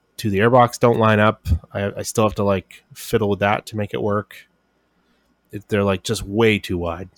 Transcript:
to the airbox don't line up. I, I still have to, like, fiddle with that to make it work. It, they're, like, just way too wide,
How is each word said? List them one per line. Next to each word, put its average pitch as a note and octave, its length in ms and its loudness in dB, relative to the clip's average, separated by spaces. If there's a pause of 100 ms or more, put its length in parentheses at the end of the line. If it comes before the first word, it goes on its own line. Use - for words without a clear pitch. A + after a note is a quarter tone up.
(180)
to A2 120 -4
the G2 80 -2
airbox A#2 400 4
don't A#2 220 4
line A2 180 4
up. G#2+ 300 2 (240)
I, G2+ 240 -4
I G#2 60 -10
still A2 220 -2
have G#2 120 0
to, G#2+ 80 -2
like, G2 400 -2 (100)
fiddle A2 340 -2
with G2 120 -2
that G2+ 260 0
to A2 100 -12
make G#2 160 -6
it B1 100 -6
work. G#2 440 -6 (1040)
It, G#2+ 180 -14
they're, G#2 160 0
like, G2 200 -2
just G2+ 180 -4
way G#2 380 2
too F#2 180 -6
wide, F2 400 -8